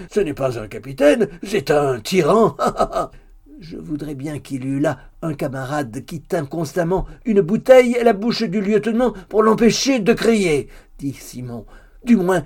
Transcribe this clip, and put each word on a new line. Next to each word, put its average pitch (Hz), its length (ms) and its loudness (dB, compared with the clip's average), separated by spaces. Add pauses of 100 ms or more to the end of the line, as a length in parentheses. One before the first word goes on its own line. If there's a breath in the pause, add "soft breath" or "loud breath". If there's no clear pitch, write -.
Ce 214 120 0
n'est 147 140 -2
pas 127 220 -4
un 107 120 -10
capitaine, 190 580 2 (160)
c'est 190 260 -2
un 143 300 2
tyran. 180 640 2
<laughs> - 1000 -4
Je 170 180 -16
voudrais 151 380 -8
bien 143 240 -8
qu'il 131 260 -8
eût 139 140 -2
là 131 200 0 (220 soft breath)
un 151 120 -4
camarade 135 720 -6
qui 156 160 -10
tint 165 240 -4
constamment 170 600 -2 (200 loud breath)
une 202 160 4
bouteille 240 560 4
à 233 80 -2
la 233 80 4
bouche 208 280 -4
du 208 200 -2
lieutenant 220 520 0 (140 loud breath)
pour 214 160 2
l'empêcher 226 560 4
de 208 140 4
crier, » 185 560 0 (280 soft breath)
dit 139 160 -8
Simon. « 120 520 -14 (380 soft breath)
Du 240 120 4
moins, 180 300 2